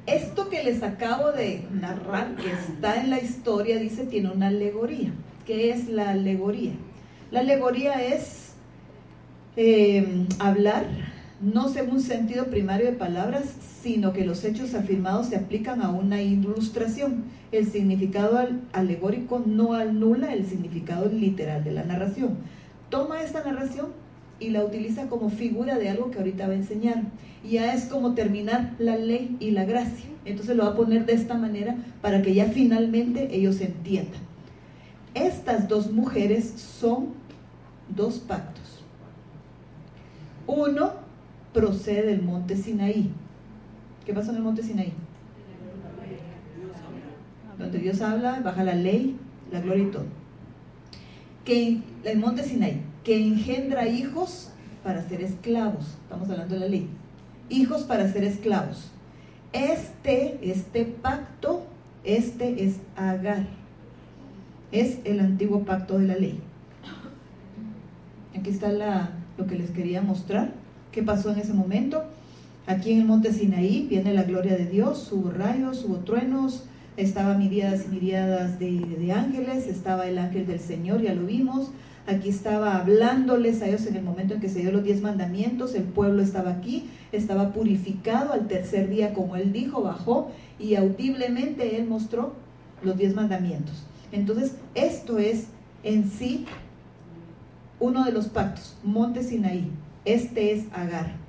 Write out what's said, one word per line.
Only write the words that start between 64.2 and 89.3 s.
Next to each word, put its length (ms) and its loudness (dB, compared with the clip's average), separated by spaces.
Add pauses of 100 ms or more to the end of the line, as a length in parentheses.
Es 320 2
el 160 0
antiguo 440 2
pacto 340 0
de 80 4
la 100 2
ley. 240 0 (1900)
Aquí 140 -4
está 240 0
la, 380 0 (260)
lo 100 -4
que 120 -2
les 120 -4
quería 300 -2
mostrar. 540 0 (380)
¿Qué 100 -2
pasó 280 0
en 80 0
ese 140 -2
momento? 520 0 (600)
Aquí 260 0
en 80 8
el 60 6
monte 260 6
Sinaí 560 4
viene 260 2
la 80 6
gloria 340 2
de 100 0
Dios, 440 0
hubo 200 0
rayos, 540 -2
hubo 120 -2
truenos, 680 0 (320)
estaba 380 2
miríadas 520 2
y 20 -8
miríadas 720 0
de, 200 0
de 340 -2
ángeles, 540 0
estaba 400 -2
el 120 -2
ángel 280 -2
del 140 -4
Señor, 420 -2
ya 120 0
lo 120 -2
vimos. 440 -2 (360)
Aquí 220 0
estaba 480 0
hablándoles 840 4
a 60 0
ellos 180 0
en 100 -2
el 60 -4
momento 320 -2
en 60 -2
que 80 -2
se 120 -2
dio 120 0
los 120 2
diez 160 2
mandamientos, 720 -2
el 100 -2
pueblo 380 4
estaba 280 0
aquí, 400 -4 (200)
estaba 420 0
purificado 800 0
al 160 0
tercer 420 0
día, 240 2
como 220 -2